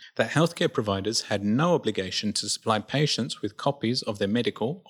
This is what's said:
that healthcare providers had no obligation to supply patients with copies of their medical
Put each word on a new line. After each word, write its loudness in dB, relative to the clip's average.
that 2
healthcare 2
providers 0
had -2
no 4
obligation -2
to -4
supply 0
patients 0
with -4
copies 0
of -6
their 2
medical -2